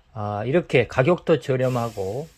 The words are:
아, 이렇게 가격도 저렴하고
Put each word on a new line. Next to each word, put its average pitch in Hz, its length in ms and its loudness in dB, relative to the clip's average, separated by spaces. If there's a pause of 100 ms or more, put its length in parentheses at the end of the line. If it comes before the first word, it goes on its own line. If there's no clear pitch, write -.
(140)
아, 104 320 -4
이렇게 135 420 2
가격도 160 520 2
저렴하고 123 880 -2 (100)